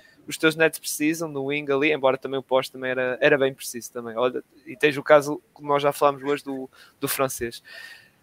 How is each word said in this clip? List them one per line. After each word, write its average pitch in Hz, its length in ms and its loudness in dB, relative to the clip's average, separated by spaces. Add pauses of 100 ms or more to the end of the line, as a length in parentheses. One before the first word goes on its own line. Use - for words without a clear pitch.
(260)
os 147 120 -10
teus 160 180 4
Nets 160 240 2
precisam, 160 480 -2
no 139 200 -6
Wing 147 220 -4
ali, 143 220 2
embora 131 260 2
também 135 220 -6
o 127 40 -6
poste 131 280 0
também 127 200 -6
era, 127 280 -2
era 151 180 4
bem 135 160 2
preciso - 380 -12
também. 117 240 -10
Olha, 123 260 0 (240)
e 127 120 -14
tens 147 180 2
o 139 80 -6
caso, 147 380 6 (120)
como 147 140 -12
nós 143 160 2
já 143 80 2
falámos 143 320 0
hoje, 143 180 -2
do, 131 280 -10 (320)
do 139 80 -2
francês. 127 520 -4 (600)